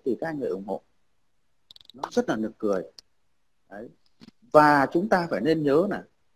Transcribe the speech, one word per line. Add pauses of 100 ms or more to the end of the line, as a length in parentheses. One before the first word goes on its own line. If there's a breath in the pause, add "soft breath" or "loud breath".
thì
các
anh
lại
ủng
hộ? (1120)
Nó
rất
là
nực
cười. (880)
Đấy. (640)
Và
chúng
ta
phải
nên
nhớ
là, (340)